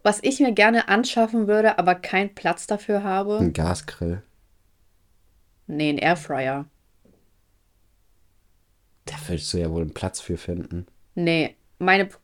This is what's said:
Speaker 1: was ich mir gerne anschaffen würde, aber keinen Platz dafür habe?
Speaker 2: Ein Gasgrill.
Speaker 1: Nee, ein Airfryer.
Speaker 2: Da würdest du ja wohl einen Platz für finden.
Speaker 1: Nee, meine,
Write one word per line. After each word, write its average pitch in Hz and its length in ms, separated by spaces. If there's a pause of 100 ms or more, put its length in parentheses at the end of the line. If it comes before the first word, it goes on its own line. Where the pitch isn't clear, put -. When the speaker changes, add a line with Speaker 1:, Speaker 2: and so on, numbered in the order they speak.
Speaker 1:
was 208 200
ich 277 160
mir 254 140
gerne 220 340
anschaffen 226 600
würde, 214 300
aber 180 180
keinen 196 380
Platz - 340
dafür 202 360
habe? 202 360
Speaker 2:
Ein 170 140
Gasgrill. 92 720 (1400)
Speaker 1:
Nee, 151 220
ein 143 100
Airfryer. 143 680 (2500)
Speaker 2:
Da - 80 (140)
würdest 85 260
du 90 60
ja 82 100
wohl 82 120
einen 78 120
Platz - 280
für - 160
finden. 87 500 (280)
Speaker 1:
Nee, 165 400 (240)
meine, 190 300 (140)